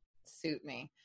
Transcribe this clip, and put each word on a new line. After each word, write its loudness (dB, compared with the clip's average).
suit 2
me. -4